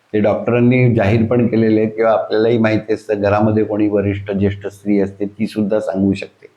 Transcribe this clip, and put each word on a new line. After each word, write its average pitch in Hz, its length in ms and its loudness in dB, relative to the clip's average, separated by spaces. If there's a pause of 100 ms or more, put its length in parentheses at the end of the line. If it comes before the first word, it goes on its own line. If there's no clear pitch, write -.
(140)
ते 107 60 -2
डॉक्टरांनी 120 760 2
जाहीर 107 300 0
पण 123 220 0
केलेले 110 340 2
आहेत 110 140 0
किंवा 113 160 2
आपल्यालाही 110 460 2
माहिती 110 360 0
असतं 104 280 -4
घरामध्ये 107 420 2
कोणी 104 240 0
वरिष्ठ 101 440 -2
ज्येष्ठ 98 360 -2
स्त्री 101 320 -2
असते 98 260 -4
ती 101 220 -6
सुद्धा 107 320 -2
सांगू 98 340 -2
शकते. - 440 -12